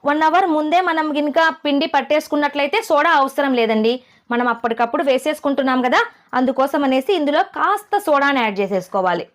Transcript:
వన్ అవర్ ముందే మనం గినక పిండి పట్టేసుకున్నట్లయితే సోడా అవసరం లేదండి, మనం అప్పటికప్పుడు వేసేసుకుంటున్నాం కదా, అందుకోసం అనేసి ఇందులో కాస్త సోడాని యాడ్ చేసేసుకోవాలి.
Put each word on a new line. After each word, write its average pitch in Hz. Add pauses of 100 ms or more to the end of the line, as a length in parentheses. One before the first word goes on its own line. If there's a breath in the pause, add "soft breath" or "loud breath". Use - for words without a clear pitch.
వన్ 294
అవర్ 349
ముందే 302 (100)
మనం 320 (100)
గినక 294 (240)
పిండి 294
పట్టేసుకున్నట్లయితే 294 (100)
సోడా 311 (100)
అవసరం 269
లేదండి, 226 (400 soft breath)
మనం 240
అప్పటికప్పుడు 233
వేసేసుకుంటున్నాం 269
కదా, 302 (360 loud breath)
అందుకోసం 269
అనేసి 262
ఇందులో 294 (160)
కాస్త 403
సోడాని 277
యాడ్ 208
చేసేసుకోవాలి. 185